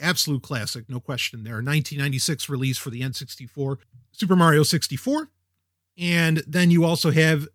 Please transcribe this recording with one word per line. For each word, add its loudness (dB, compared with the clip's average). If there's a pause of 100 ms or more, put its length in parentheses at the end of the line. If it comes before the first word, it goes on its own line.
absolute -2
classic, -8
no -10
question -8
there, -8
nineteen -2
ninety-six -4
release -2
for -10
the -10
N -6
sixty-four, -8 (320)
Super 0
Mario 6
sixty-four. -2 (680)
And 2
then 4
you 6
also 0
have 4